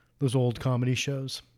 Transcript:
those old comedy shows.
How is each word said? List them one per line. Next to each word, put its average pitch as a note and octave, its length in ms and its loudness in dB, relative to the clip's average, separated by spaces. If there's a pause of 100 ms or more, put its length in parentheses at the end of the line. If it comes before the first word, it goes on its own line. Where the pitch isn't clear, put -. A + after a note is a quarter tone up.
(200)
those C3 160 2
old B2 240 2
comedy B2 360 2
shows. C3+ 460 -6 (160)